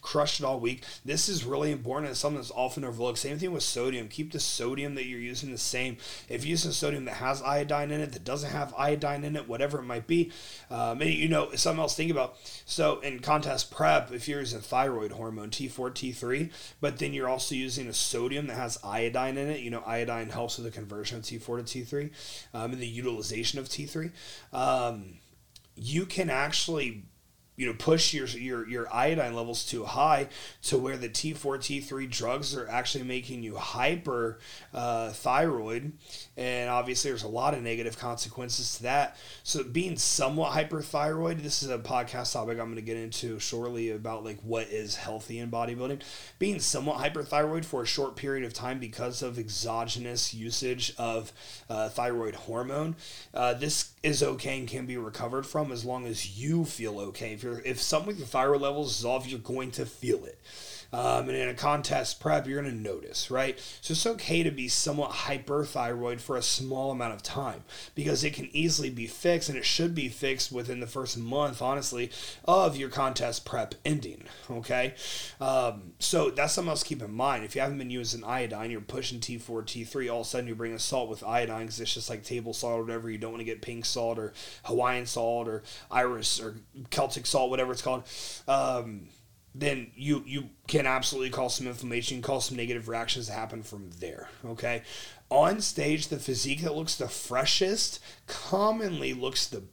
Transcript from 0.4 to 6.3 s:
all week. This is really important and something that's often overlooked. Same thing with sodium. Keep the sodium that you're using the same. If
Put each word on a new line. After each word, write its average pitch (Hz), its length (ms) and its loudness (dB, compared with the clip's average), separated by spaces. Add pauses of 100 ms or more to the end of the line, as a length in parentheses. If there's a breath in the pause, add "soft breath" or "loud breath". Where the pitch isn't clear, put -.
all 131 160 2
week. 123 240 0 (200 loud breath)
This 151 240 2
is 165 160 0
really 143 280 2
important 135 360 -2
and 123 80 -4
something 147 200 0
that's 120 160 -6
often 131 320 0
overlooked. 117 340 0
Same 139 200 -2
thing 185 140 0
with 147 120 0
sodium. 123 420 0
Keep 156 260 -6
the 156 60 -4
sodium 139 560 0
that 131 120 -4
you're 123 120 -6
using 123 320 -6
the 120 80 -8
same. 127 380 0 (320 loud breath)
If 123 160 -4